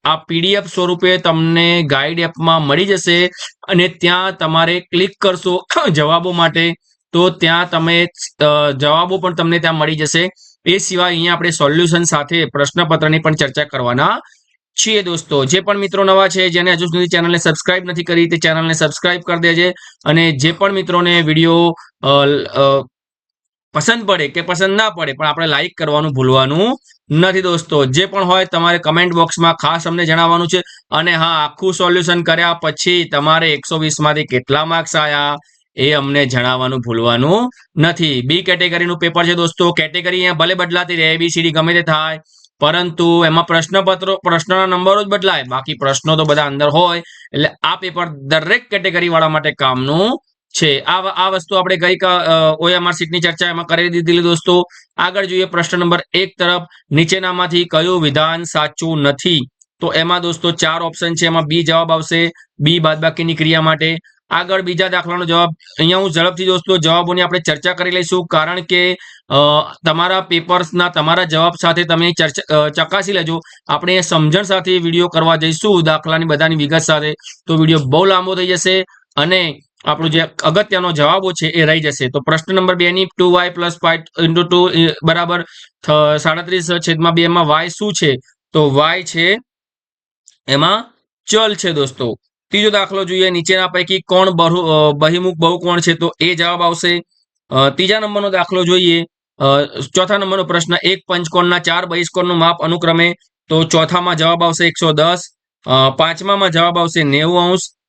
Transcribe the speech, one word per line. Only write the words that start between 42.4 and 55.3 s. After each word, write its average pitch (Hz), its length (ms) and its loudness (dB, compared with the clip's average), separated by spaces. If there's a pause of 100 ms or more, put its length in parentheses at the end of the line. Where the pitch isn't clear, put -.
પરંતુ 170 680 2
એમાં 165 200 2
પ્રશ્નપત્રો, 185 720 0
પ્રશ્નના 180 480 0
નંબરો 185 380 2
જ 196 40 -6
બદલાય, 190 420 0
બાકી 131 240 -6
પ્રશ્નો 139 420 -2
તો 156 100 0
બધા 147 200 2
અંદર 143 240 0
હોય. 170 300 2 (340)
એટલે 147 160 0 (140)
આ 165 120 0
પેપર 175 320 -6
દરેક 156 600 -2
કેટેગરી 175 400 -2
વાળા 160 200 2
માટે 156 220 -2
કામનું 139 680 0 (420)
છે. 143 180 2
આ 180 220 -2
વ-, 190 60 -6
આ 185 220 -2
વસ્તુ 190 260 -4
આપણે 185 220 0
ગઈ 180 180 0
કા-, 180 280 0
અ, 160 360 2
ઓ 170 100 0
એમ 180 180 0
આર 175 60 0
શીટની 170 260 -4
ચર્ચા 175 300 -2
એમાં 170 160 -6
કરી 170 240 0
દીધેલી 170 320 0
દોસ્તો. 170 420 2 (340)
આગળ 185 280 -2
જોઈએ 185 200 -2